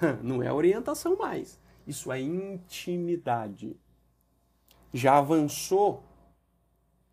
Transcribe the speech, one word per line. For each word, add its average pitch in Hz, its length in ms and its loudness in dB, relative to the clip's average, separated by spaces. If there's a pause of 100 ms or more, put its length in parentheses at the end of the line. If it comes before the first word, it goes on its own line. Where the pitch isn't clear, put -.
<laughs> 135 220 0
Não 123 200 -2
é 123 100 -2
orientação 233 640 2
mais, - 420 -6 (280)
isso 147 260 -8
é 131 80 -4
intimidade. 170 1600 -6 (1160)
Já 135 260 6
avançou 156 840 2 (1080)